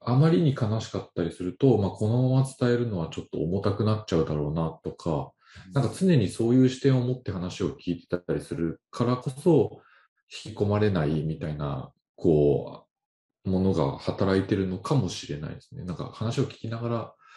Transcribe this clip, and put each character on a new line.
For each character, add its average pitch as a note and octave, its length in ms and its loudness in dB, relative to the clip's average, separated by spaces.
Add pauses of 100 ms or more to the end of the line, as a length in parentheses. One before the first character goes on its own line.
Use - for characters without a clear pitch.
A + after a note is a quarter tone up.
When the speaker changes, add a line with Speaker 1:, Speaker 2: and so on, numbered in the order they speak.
Speaker 1:
あ B2 140 -2
ま D3 140 6
り F3 120 4
に D3 120 4
悲 A2 280 -2
し - 100 -12
か G2 80 -4
っ - 160 -10
た F2+ 80 0
り E2 80 -2
す - 100 -12
る F2+ 160 -6
と、 B2+ 200 6
ま G2+ 100 2
あ、 - 40 -4
こ G#2+ 180 -2
の B2+ 200 2
ま C3 120 4
ま C3+ 60 0 (120)
伝 A#2+ 140 2
え A#2+ 40 2
る A#2+ 100 -2
の G2+ 120 -4
は E2 80 -2
ち - 120 -10
ょ - 40 -6
っ - 80 -20
と - 80 -6
重 F2 220 -2
た G2+ 100 0
く G#2 140 0
な G#2+ 100 2
っ G#2+ 100 -4
ち - 80 -6
ゃ F2 40 4
う D#2+ 80 2
だ D#2 100 -2
ろ D2 140 -2
う D2+ 40 -4
な D#2+ 300 -4
と D#2+ 80 -10
か、 C#2+ 400 -6 (360)
Speaker 2:
う - 20 -20
ん。 - 40 -8
Speaker 1:
な C#3 80 2
ん A2 80 0
か - 80 -10
常 F#3 200 4
に G#2 100 2
そ A2+ 220 0
う B2 60 4
い C3 100 8
う B2+ 40 4
視 - 120 -6
点 C3+ 160 4
を B2+ 40 0
持 B2 120 0
っ B2+ 80 -8
て G2+ 100 -8
話 F2+ 320 -6
を E2+ 60 0
聞 F2 240 -6
い E2+ 120 -10
て - 120 -4
た F2 160 -6
り D2 80 -2
す - 120 -12
る D#2+ 280 -4 (100)
か - 140 -2
ら B2 100 2
こ - 140 -6
そ、 C#3 520 2 (640)
引 A2 80 -12
き - 20 -18
込 G#2 120 0
ま G#2 120 2
れ G#2+ 120 4
な E2+ 140 2
い D2+ 180 0
み D#2 160 -4
た D#2+ 100 -6
い D2+ 80 -6
な、 C#2+ 340 -6 (240)
こ D2 720 2 (600)
う、 G2 40 -2
も F#2 120 2
の F#2+ 120 2
が C#2+ 240 0
働 F#2+ 420 0
い G2 40 2
て G#2 120 -2
る F#2+ 120 0
の F#2 100 -6
か - 160 -4
も A#2 140 2
し - 240 -10
れ D2 80 -8
な D2+ 100 -10
い - 60 -12
で - 60 -18
す - 140 -20
ね。 E2+ 100 -12
な F2+ 80 -8
ん D2+ 40 -12
か - 160 -10
話 A#2 280 -2
を - 20 0
聞 - 60 -4
き - 180 -14
な A2+ 100 -8
が A#2 120 -6
ら、 A#2 260 -6 (220)